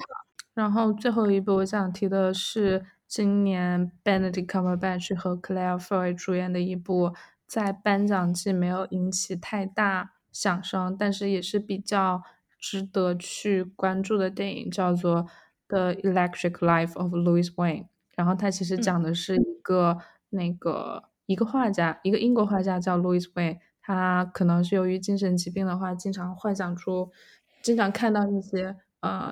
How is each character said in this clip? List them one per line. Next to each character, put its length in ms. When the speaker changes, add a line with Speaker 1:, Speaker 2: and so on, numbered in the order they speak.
Speaker 1:
<laughs> 240
Speaker 2:
然 180
后 220
最 160
后 220
一 80
部 160
我 100
想 260
提 160
的 240
是 540
今 360
年 480
Benedict 420
Cumberbatch 680
和 200
Claire 440
Foy 340
主 220
演 180
的 80
一 140
部 380
在 240
颁 340
奖 280
季 200
没 140
有 240
引 200
起 240
太 300
大 460
响 320
声， 340
但 140
是 180
也 120
是 180
比 180
较 460
值 220
得 320
去 500
关 380
注 160
的 120
电 260
影， 140
叫 240
做 340
《The 260
Electric 600
Life 440
of 160
Louis 400
Wayne》。 320
然 120
后 80
它 160
其 140
实 120
讲 240
的 120
是 240
一 80
个， 320
Speaker 1:
嗯。 80
Speaker 2:
那 160
个， 600
一 80
个 100
画 240
家， 320
一 80
个 80
英 160
国 100
画 160
家 200
叫 180
Louis 240
Wayne， 240
他 420
可 200
能 180
是 120
由 120
于 100
精 180
神 220
疾 140
病 120
的 140
话， 160
经 180
常 240
幻 200
想 200
出， 360
经 160
常 140
看 200
到 160
一 140
些， 340
呃， 300